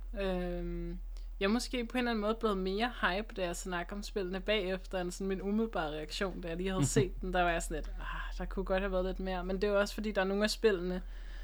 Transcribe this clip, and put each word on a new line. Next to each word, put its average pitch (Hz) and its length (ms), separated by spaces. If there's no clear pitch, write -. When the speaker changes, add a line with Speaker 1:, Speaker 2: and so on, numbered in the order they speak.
Speaker 1:
det. 202 80
Øhm, 175 760
jeg 196 60
er 196 40
måske 247 360
på - 60
en 254 60
eller 240 120
anden 220 100
måde 214 200
blevet 208 180
mere 196 420
hype, 196 360
da 190 80
jeg 175 120
snakker 180 400
om 202 60
spillene 190 380
bagefter, 185 600
end 180 100
sådan 190 160
min 190 160
umiddelbare 202 480
reaktion, 156 500
da 175 80
jeg 165 80
lige 185 140
havde 190 240
Speaker 2:
<laughs> - 20
Speaker 1:
set 190 240
den. 185 120
Der 180 100
var 170 80
jeg 165 120
sådan 160 140
lidt, 143 140
"Ah, - 380
der 180 60
kunne 185 200
godt 190 160
have 196 120
været 180 120
lidt 185 160
mere." 185 240
Men 190 120
det 190 80
er 208 80
jo 202 80
også 202 140
fordi, 214 180
der 202 80
er 190 40
nogle 196 200
af 214 60
spillene, 180 520